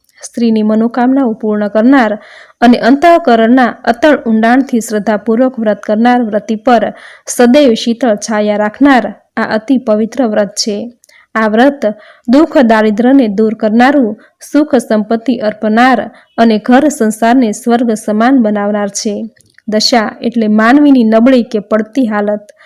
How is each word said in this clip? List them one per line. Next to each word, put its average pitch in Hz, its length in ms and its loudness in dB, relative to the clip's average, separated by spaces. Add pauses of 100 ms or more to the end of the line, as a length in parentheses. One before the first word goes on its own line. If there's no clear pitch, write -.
(240)
સ્ત્રીની 226 380 -2
મનોકામનાઓ 240 680 0
પૂર્ણ 208 360 -4
કરનાર 220 500 2 (420)
અને 240 180 4
અંતઃકરણના 254 960 2 (100)
અતળ 277 320 0
ઊંડાણથી 233 640 0
શ્રદ્ધાપૂર્વક 220 800 -2
વ્રત 208 180 -2
કરનાર 233 440 0
વ્રતિ 214 320 -4
પર 214 400 0 (320)
સદૈવ 247 460 2
શીતળ 226 440 -2
છાયા 208 400 -4
રાખનાર 214 580 -2 (220)
આ 226 60 -4
અતિ 220 360 -2
પવિત્ર 220 480 -2
વ્રત 208 220 -2
છે. 214 440 -8 (420)
આ 214 140 0
વ્રત 247 380 0 (420)
દુઃખ 302 300 2
દારિદ્રને 226 680 2
દૂર 214 260 -2
કરનારું, 233 600 0 (360)
સુખ 294 240 0
સંપત્તિ 226 600 -2
અર્પનાર 220 720 0 (280)
અને 226 200 2
ઘર 247 300 2
સંસારને 233 640 0
સ્વર્ગ 233 380 -2
સમાન 220 480 0
બનાવનાર 208 500 -2
છે. 208 360 -8 (440)
દશા 220 420 0 (120)
એટલે 226 260 -2
માનવીની 247 560 2
નબળી 233 380 2
કે - 160 -6
પડતી 220 480 -4
હાલત. 208 400 -6 (200)